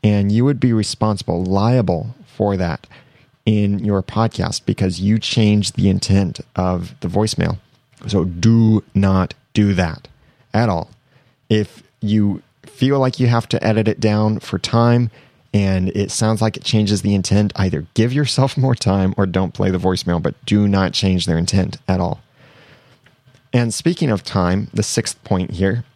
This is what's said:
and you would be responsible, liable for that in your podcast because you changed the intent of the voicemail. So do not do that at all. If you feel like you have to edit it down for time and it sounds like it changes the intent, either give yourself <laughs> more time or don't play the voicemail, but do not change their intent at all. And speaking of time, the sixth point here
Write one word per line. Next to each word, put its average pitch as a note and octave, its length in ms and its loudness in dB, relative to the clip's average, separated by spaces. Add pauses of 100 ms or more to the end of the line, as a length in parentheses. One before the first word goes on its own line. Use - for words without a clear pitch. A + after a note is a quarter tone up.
and G2+ 300 2
you A#2 140 2
would C#3 120 0
be B2 140 2
responsible, G#2 720 -2
liable G2 720 0 (100)
for G2+ 320 -2
that F2 300 -4 (580)
in G2+ 400 0
your G2+ 180 0
podcast - 640 -4
because F#2 380 -2
you G#2 160 2
changed G#2 580 0
the G2 140 2
intent F#2+ 500 0 (160)
of F2+ 440 -4
the - 80 -6
voicemail. F#2 500 -2 (480)
So F#2+ 180 0
do A2 580 2 (120)
not F#2+ 400 2 (180)
do G2+ 220 2
that F2 340 -4 (460)
at A2 160 2
all. E2 180 -4 (600)
If G#2+ 320 -2 (180)
you G#2 420 0 (220)
feel C#3 340 0
like C3 220 -2
you B2+ 60 2
have A#2 240 0
to - 120 -2
edit G#2+ 260 0
it - 120 -4
down G#2+ 400 0
for - 180 -6
time A#2+ 520 2 (420)
and F#2+ 380 0
it - 200 -2
sounds A2 300 0
like A2 160 0
it - 80 -16
changes G#2 380 0
the G2+ 120 2
intent, G2+ 420 2
either E2 360 -2
give A#2+ 220 0
yourself C#3 420 0
<laughs> - 0 -
more C3 180 2
time F#2+ 440 0
or G2 80 2
don't F#2 260 -2
play G2 180 -2
the F#2 80 0
voicemail, F2+ 440 -2
but - 120 -2 (120)
do G#2 200 2
not F#2+ 280 2
change F#2 320 0
their E2 100 0
intent F2+ 400 0 (100)
at F#2 140 0
all. F2 200 -4 (1300)
And A#2+ 220 0
speaking E3 380 -2
of G2+ 120 0
time, F#2+ 520 0
the G#2+ 80 -2
sixth - 420 -4
point F#2 280 -2
here G2 320 0 (120)